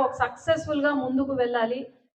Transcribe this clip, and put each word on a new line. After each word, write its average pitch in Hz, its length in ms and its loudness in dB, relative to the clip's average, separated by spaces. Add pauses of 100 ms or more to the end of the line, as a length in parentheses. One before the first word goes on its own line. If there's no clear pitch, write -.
ఒక - 100 0 (100)
సక్సెస్ఫుల్గా 294 680 0 (100)
ముందుకు 269 400 0
వెళ్ళాలి. 240 380 0 (360)